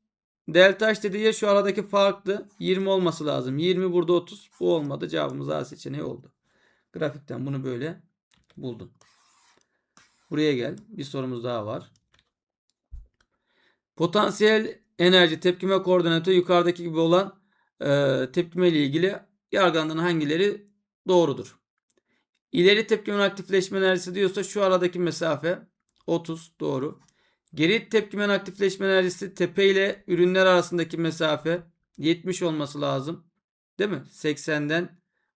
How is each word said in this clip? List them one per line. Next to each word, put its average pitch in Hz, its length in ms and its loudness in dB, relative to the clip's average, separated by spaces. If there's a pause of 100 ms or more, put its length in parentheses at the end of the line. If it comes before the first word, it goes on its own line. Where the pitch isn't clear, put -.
(480)
Delta 190 400 6
H 208 140 -2
dediği 208 200 -4
yer 220 100 4
şu 214 160 -2
aradaki 202 400 2
farklı. 196 600 0 (100)
Yirmi 185 300 0
olması 165 380 0
lazım. 135 320 -2
Yirmi 180 340 0
burada 175 200 2
otuz. 175 380 -4 (100)
Bu 180 140 2
olmadı. 147 340 -4
Cevabımız 143 400 -4
A 151 160 -4
seçeneği 143 380 -12
oldu. - 300 -12 (600)
Grafikten 135 540 -8
bunu 135 180 -6
böyle 131 380 -8 (540)
buldun. 113 360 -12 (1400)
Buraya 151 240 2
gel. 127 220 -4 (120)
Bir 196 160 -12
sorumuz 127 400 -8
daha 117 220 -6
var. 135 260 -10 (2000)
Potansiyel 208 840 2 (200)
enerji 175 420 4
tepkime 185 420 0
koordinatı 170 480 2
yukarıdaki 175 520 2
gibi 165 160 -4
olan, 175 420 2 (400)
e, 143 380 2 (140)
tepkime 175 360 0
ile 151 160 2
ilgili 165 340 -2 (340)
yargılanan 160 460 0
hangileri 170 680 0 (420)
doğrudur? 156 500 0 (960)
İleri 208 340 4
tepkimenin 208 360 -2
aktifleşme 190 560 -2
enerjisi 185 360 0
diyorsa 196 300 -2
şu 202 200 -2
aradaki 180 340 2
mesafe 165 600 -2 (480)
otuz. 165 540 -6
Doğru. 147 400 -6 (540)
Geri 175 340 0
tepkimenin 208 400 -2
aktifleşme 196 580 -2
enerjisi 190 480 0
tepe 190 360 2
ile 196 360 0
ürünler 180 400 4
arasındaki 170 520 2
mesafe 160 640 -2 (340)
yetmiş 170 460 -2
olması 151 380 -4
lazım. 139 460 -4 (520)
Değil 208 120 0
mi? 139 200 -6
Seksenden 151 880 -4 (360)